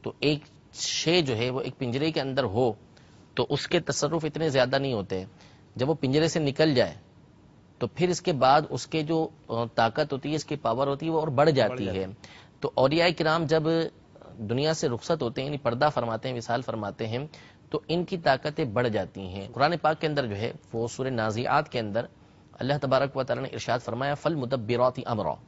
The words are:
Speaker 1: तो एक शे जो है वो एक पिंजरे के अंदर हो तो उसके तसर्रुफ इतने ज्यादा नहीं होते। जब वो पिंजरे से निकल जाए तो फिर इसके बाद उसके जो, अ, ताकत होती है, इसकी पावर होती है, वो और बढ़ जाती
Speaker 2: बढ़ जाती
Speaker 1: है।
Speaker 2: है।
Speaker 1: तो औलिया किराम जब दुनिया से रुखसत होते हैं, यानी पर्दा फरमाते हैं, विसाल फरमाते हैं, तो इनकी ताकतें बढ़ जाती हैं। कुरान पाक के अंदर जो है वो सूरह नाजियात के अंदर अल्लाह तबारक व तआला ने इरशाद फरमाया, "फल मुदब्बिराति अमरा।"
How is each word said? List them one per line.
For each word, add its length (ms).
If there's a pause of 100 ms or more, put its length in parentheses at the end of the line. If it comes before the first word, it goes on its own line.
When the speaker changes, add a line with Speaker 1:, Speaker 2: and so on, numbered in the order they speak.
Speaker 1:
तो 200
एक 200 (300)
शे 480
जो 120
है 160
वो 120
एक 120
पिंजरे 380
के 80
अंदर 240
हो 340 (600)
तो 60
उसके 360
तसर्रुफ 460
इतने 240
ज्यादा 280
नहीं 160
होते। 340 (500)
जब 100
वो 60
पिंजरे 360
से 100
निकल 340
जाए 260 (840)
तो 60
फिर 220
इसके 240
बाद 320
उसके 380
जो, 300 (180)
अ, 140
ताकत 480
होती 160
है, 60
इसकी 200
पावर 320
होती 180
है, 60
वो 100
और 80
बढ़ 200
जाती 200
Speaker 2:
बढ़ 100
जाती 180
Speaker 1:
है। 120
Speaker 2:
है। 80 (440)
Speaker 1:
तो 160
औलिया 320
किराम 360
जब 460 (500)
दुनिया 320
से 140
रुखसत 340
होते 200
हैं, 60
यानी 100
पर्दा 320
फरमाते 400
हैं, 60
विसाल 260
फरमाते 440
हैं, 240 (420)
तो 180
इनकी 280
ताकतें 560
बढ़ 140
जाती 340
हैं। 300
कुरान 260
पाक 220
के 80
अंदर 180
जो 100
है 180 (200)
वो 140
सूरह 240
नाजियात 560
के 120
अंदर 300 (520)
अल्लाह 160
तबारक 400
व 60
तआला 180
ने 60
इरशाद 320
फरमाया, 360
"फल 200
मुदब्बिराति 680
अमरा।" 340 (100)